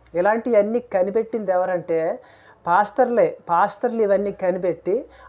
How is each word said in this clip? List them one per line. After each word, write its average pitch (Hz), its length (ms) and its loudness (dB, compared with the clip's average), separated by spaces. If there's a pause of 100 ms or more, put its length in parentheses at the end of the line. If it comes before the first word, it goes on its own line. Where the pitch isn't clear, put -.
(160)
ఇలాంటివన్నీ 220 640 2
కనిపెట్టింది 208 720 -2
ఎవరంటే 180 720 -2 (460)
పాస్టర్లే. 202 680 2 (120)
పాస్టర్లు 208 520 0
ఇవన్నీ 202 300 0
కనిపెట్టి 185 720 -4 (240)